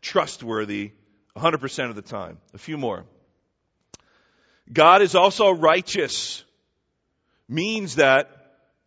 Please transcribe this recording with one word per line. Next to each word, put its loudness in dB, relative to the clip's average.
trustworthy -4
a -16
hundred 0
percent -8
of -12
the -12
time. -12
A -20
few -12
more. -6
God 6
is 0
also 4
righteous. -2
Means -6
that 4